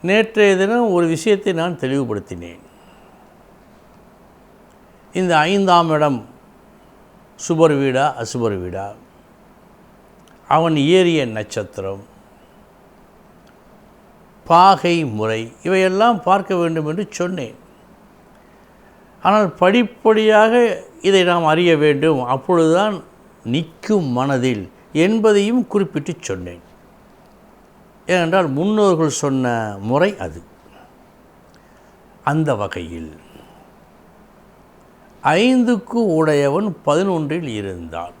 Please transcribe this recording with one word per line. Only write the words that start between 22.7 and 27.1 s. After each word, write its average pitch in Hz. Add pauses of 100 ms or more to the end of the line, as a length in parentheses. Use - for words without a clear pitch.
நிற்கும் 165
மனதில் 123 (220)
என்பதையும் 208
குறிப்பிட்டு 175
சொன்னேன். 87 (1400)